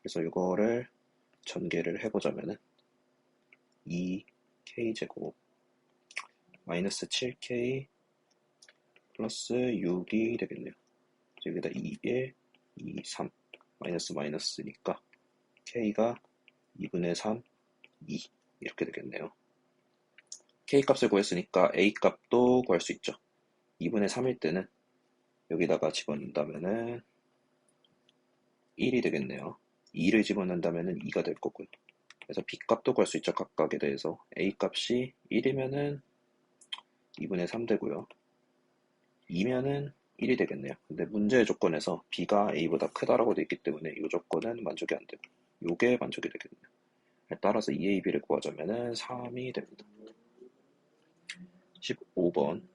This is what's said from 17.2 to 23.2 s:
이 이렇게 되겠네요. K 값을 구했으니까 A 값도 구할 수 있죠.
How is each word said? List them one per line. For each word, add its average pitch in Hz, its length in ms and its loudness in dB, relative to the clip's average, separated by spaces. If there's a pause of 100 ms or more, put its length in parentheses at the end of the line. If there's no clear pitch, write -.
이 - 180 -6 (360)
이렇게 - 240 -6
되겠네요. - 480 -10 (1300)
K 139 160 6
값을 131 260 6
구했으니까 92 680 4
A 98 180 6
값도 123 720 4
구할 87 180 4
수 - 120 -4
있죠. - 220 -6 (680)